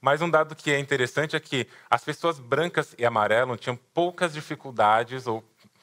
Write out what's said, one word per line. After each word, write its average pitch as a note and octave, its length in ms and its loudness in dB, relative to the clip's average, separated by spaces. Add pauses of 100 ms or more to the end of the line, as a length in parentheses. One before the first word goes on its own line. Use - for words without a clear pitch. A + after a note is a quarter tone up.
Mas C#3+ 220 2
um F3 80 0
dado D#3 260 2
que - 160 -2
é C#3+ 60 2
interessante C#3 580 -2
é D3+ 40 -2
que B2+ 280 -4 (200)
as A#2+ 140 2
pessoas D#3 360 -4
brancas C#3+ 600 -2
e A#2+ 60 -2
amarelas A2+ 560 2
tinham B2 160 -6
poucas F3 560 -2
dificuldades A#2+ 960 0
ou A2+ 180 -4 (380)